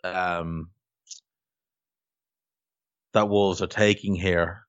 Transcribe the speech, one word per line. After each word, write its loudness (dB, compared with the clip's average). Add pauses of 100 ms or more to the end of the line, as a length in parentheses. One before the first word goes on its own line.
um, -6 (2500)
that 4
Wolves 2
are -4
taking 2
here. 0